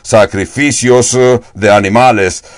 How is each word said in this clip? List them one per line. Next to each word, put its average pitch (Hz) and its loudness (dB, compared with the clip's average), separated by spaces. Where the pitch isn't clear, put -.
sacrificios, 120 -2
eh, 127 0
de 104 0
animales, 104 0